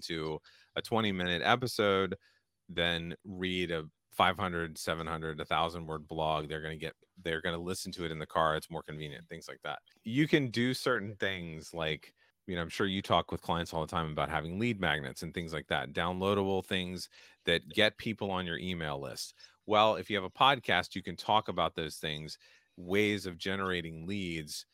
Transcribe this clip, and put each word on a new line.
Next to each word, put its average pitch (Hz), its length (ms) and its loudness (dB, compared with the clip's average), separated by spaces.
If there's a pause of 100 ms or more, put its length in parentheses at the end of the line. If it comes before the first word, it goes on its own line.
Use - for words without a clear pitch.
to 80 340 -4 (360)
a 85 60 -2
twenty-minute 92 640 0
episode 101 720 4 (500)
than 85 560 0
read 92 480 -2
a 80 120 -2 (280)
five 90 260 6
hundred, 85 400 -2
seven 82 280 -2
hundred, 80 340 -4
a 76 60 -6
thousand 82 400 0
word 78 220 -6
blog. 78 420 0
They're 78 140 -6
gonna 80 140 -8
get, 78 180 -8 (260)
they're 82 200 -2
gonna 85 180 -2
listen 90 320 -6
to 87 140 -6
it 80 60 -4
in 80 60 -6
the 78 80 -6
car. 80 300 4
It's 78 160 -6
more 80 100 -6
convenient, 76 480 -10
things 82 180 -14
like 67 180 -14
that. 76 140 -6 (240)
You 131 240 2
can 143 220 4
do 120 240 2
certain 107 440 0
things 85 580 -6
like, 78 360 -2 (360)
you 92 80 -4
know, 87 80 0
I'm 82 60 -6
sure - 180 0
you 95 160 0
talk - 280 4
with 82 120 -4
clients 85 280 0
all 80 100 0
the 76 100 -4
time 82 200 0
about 76 200 0
having 80 260 -2
lead 117 220 0
magnets 76 420 0
and 82 100 -6
things 82 220 -6
like 76 140 -6
that, 71 260 -2
downloadable 95 720 2
things 90 420 -4 (380)
that 85 240 2
get 107 300 4
people 104 320 -4
on 90 160 0
your 85 100 -2
email 82 420 -4
list. - 360 -8 (320)
Well, 104 300 6
if 92 120 -6
you 104 60 2
have 98 80 0
a 92 60 -6
podcast, 120 640 4
you 95 80 -4
can 87 120 -8
talk 107 340 2
about 87 260 0
those 80 220 -4
things, 76 420 -6 (380)
ways 98 500 2
of 87 100 -6
generating 87 720 -2
leads 85 640 -4